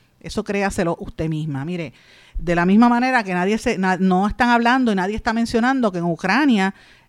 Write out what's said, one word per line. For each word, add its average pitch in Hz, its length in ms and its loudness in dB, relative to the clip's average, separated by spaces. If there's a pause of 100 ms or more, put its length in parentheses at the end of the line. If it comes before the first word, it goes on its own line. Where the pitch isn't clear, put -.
(200)
eso 202 240 -8
créaselo 196 560 -2
usted 160 300 -8
misma. 151 360 -6
Mire, 170 280 -8 (440)
de 170 160 -2
la 175 140 2
misma 226 220 6
manera 247 340 0
que 185 100 -6
nadie 185 240 0
se, 214 220 -2
na-, 185 180 0
no 190 300 2
están 240 220 0
hablando 240 420 2
y 196 40 0
nadie 190 200 -2
está 220 160 -4
mencionando 233 600 0
que 180 80 -6
en 170 60 -4
Ucrania 196 720 2 (340)